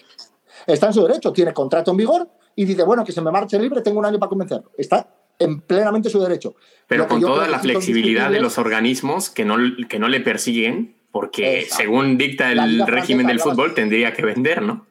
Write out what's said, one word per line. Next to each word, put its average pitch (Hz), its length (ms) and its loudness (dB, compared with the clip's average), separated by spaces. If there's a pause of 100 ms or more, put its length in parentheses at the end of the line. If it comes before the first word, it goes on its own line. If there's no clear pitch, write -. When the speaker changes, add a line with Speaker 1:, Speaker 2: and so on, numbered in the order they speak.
(680)
Speaker 1:
Está 160 200 4
en 214 60 0
su 214 80 4
derecho, 233 300 0
tiene 165 220 0
contrato 165 380 -2
en 185 60 0
vigor 311 320 0 (260)
y 202 100 0
dice, 180 180 0
"Bueno, 220 200 2
que 190 100 -8
se 170 80 -6
me 160 100 -2
marche 202 260 0
libre, 247 240 0
tengo 208 160 0
un 208 80 0
año 208 140 0
para 196 100 -2
convencerlo". 185 480 -6
Está 147 380 -2 (240)
en 156 220 -2
plenamente 208 480 0
su 202 100 0
derecho. 180 360 -2 (300)
Speaker 2:
Pero 120 180 2
Speaker 1:
Lo - 40 0
que 123 60 -2
Speaker 2:
con 117 80 2
Speaker 1:
yo 117 60 4
Speaker 2:
toda 143 160 2
Speaker 1:
creo 160 80 -2
Speaker 2:
la 139 60 -2
Speaker 1:
que - 40 -8
sí 131 60 -2
son 127 140 0
Speaker 2:
flexibilidad 113 420 2
de 101 160 2
Speaker 1:
discutibles - 20 0
Speaker 2:
los 117 160 -2
organismos 123 720 -2
que 110 160 -4
no, 104 100 2 (320)
que 110 100 -8
no 110 120 0
le 135 100 0
persiguen, 120 800 -2 (160)
porque 92 480 -2
Speaker 1:
Exacto. - 160 -8
Speaker 2:
según 127 400 2
dicta 139 360 0
Speaker 1:
La 117 120 2
Speaker 2:
el 113 80 2
Speaker 1:
Liga 113 140 2
Speaker 2:
régimen 127 380 0
Speaker 1:
Francesa - 20 2
Speaker 2:
del 117 120 2
Speaker 1:
hablaba 113 120 0
Speaker 2:
fútbol, 123 160 0
Speaker 1:
así. - 80 -8
Speaker 2:
tendría 113 380 0
que - 120 -4
vender, 127 360 0
¿no? 113 300 -6